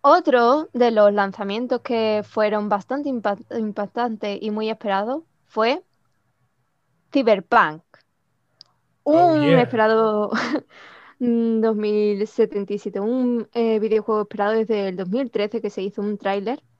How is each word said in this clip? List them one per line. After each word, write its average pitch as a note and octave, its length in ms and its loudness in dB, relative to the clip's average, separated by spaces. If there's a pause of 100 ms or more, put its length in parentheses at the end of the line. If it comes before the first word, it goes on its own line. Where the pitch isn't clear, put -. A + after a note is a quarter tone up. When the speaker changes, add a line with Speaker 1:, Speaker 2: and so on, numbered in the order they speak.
Speaker 1:
Otro C#4+ 680 4
de A#3+ 180 2
los G#3 220 4
lanzamientos G3+ 680 -4
que A3 480 -2
fueron G#3+ 400 -2
bastante A3+ 400 -4
impa-, G#3+ 300 -4 (200)
impactantes G#3+ 840 -6
y G#3+ 100 -6
muy A3 180 -4
esperados A3 540 -4 (240)
fue A#3+ 340 0 (1300)
Cyberpunk. G#3 680 2 (1200)
Speaker 2:
Oh, E4 300 4
Speaker 1:
Un D4+ 100 2
Speaker 2:
yeah. C4 180 6
Speaker 1:
esperado, A3 720 2
<laughs> - 880 -8
mm, A#3 420 0
dos A3 140 2
mil G#3 520 0
setenta G3+ 460 -2
y G#3 60 -4
siete, G3 200 -8
un, A#3+ 540 -2
eh, A3+ 260 0
videojuego G#3+ 440 0
esperado G#3 300 -2
desde G#3+ 360 -2
el F#3 80 -6
dos F#3 120 -6
mil A#3+ 220 -2
trece G#3 300 -4
que G#3 80 -6
se G3+ 120 -8
hizo G3+ 200 -6
un G#3 160 -4
tráiler G3+ 440 -4 (180)